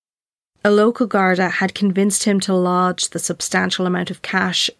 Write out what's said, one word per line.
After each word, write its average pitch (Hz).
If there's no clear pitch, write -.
A 208
local 214
Garda 185
had 185
convinced 196
him 202
to 190
lodge 180
the -
substantial 185
amount 180
of -
cash 190